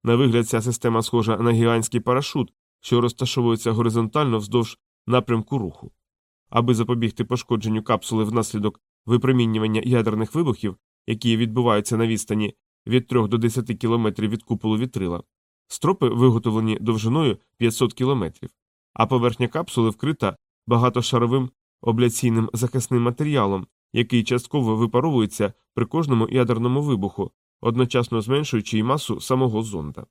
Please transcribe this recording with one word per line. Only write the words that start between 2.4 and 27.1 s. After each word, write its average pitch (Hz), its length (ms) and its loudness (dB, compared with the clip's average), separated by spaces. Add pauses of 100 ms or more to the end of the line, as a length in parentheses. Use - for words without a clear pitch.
що 120 200 2
розташовується 120 720 0
горизонтально 117 640 0
вздовж 107 400 -2 (300)
напрямку 120 500 0
руху. - 340 -8 (580)
Аби 120 240 2
запобігти 117 520 0
пошкодженню 110 580 -2
капсули 110 400 -2
внаслідок 107 580 -2 (240)
випромінювання 113 800 2
ядерних 110 500 0
вибухів, 113 420 -2 (300)
які 113 300 0
відбуваються 113 600 0
на 113 100 2
відстані 107 480 -2 (320)
від 123 200 0
трьох 117 200 0
до 113 100 0
десяти 113 380 -2
кілометрів 110 540 0
від 107 140 -6
куполу 110 340 -2
вітрила, 95 460 -4 (440)
стропи 156 420 0
виготовлені 113 720 2
довжиною 113 560 0 (200)
п'ятсот 117 360 0
кілометрів, 127 560 -4 (440)
а 110 120 2
поверхня 120 420 2
капсули 123 420 0
вкрита – 127 480 -2 (300)
Багатошаровим 123 840 2 (320)
обляційним 117 720 2
захисним 120 480 0
матеріалом, 120 680 0 (260)
який 117 300 2
частково 123 520 0
випаровується 117 800 0 (200)
при 120 120 0
кожному 135 440 0
ядерному 123 520 0
вибуху, 101 500 -2 (300)